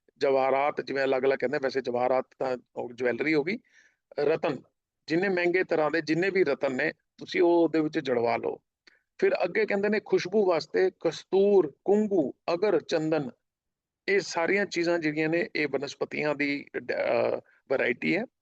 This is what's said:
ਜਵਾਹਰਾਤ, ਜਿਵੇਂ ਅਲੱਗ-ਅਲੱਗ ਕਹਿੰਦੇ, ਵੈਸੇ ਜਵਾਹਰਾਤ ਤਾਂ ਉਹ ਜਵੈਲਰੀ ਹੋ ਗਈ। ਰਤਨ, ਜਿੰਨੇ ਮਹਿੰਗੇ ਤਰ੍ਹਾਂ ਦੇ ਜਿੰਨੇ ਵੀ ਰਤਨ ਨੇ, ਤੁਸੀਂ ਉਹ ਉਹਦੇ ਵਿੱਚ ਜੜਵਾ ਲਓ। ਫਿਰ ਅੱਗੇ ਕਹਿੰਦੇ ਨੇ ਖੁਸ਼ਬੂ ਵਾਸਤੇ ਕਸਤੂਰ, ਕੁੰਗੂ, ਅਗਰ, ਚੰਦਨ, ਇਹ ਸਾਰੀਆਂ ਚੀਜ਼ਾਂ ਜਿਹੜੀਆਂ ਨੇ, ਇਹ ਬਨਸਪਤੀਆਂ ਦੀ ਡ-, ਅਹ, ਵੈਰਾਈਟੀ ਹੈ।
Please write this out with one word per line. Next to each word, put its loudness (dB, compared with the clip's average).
ਜਵਾਹਰਾਤ, 2
ਜਿਵੇਂ -4
ਅਲੱਗ-ਅਲੱਗ 0
ਕਹਿੰਦੇ, -2
ਵੈਸੇ -2
ਜਵਾਹਰਾਤ 0
ਤਾਂ -4
ਉਹ -8
ਜਵੈਲਰੀ -2
ਹੋ 2
ਗਈ। -6
ਰਤਨ, 0
ਜਿੰਨੇ 0
ਮਹਿੰਗੇ 2
ਤਰ੍ਹਾਂ 0
ਦੇ -2
ਜਿੰਨੇ 0
ਵੀ 2
ਰਤਨ -2
ਨੇ, -2
ਤੁਸੀਂ -6
ਉਹ 6
ਉਹਦੇ 2
ਵਿੱਚ 0
ਜੜਵਾ 0
ਲਓ। -4
ਫਿਰ 2
ਅੱਗੇ 0
ਕਹਿੰਦੇ 0
ਨੇ 0
ਖੁਸ਼ਬੂ 0
ਵਾਸਤੇ 2
ਕਸਤੂਰ, 2
ਕੁੰਗੂ, 2
ਅਗਰ, 2
ਚੰਦਨ, -2
ਇਹ 2
ਸਾਰੀਆਂ -2
ਚੀਜ਼ਾਂ -2
ਜਿਹੜੀਆਂ -2
ਨੇ, -2
ਇਹ -2
ਬਨਸਪਤੀਆਂ -4
ਦੀ -4
ਡ-, -8
ਅਹ, 0
ਵੈਰਾਈਟੀ 0
ਹੈ। -4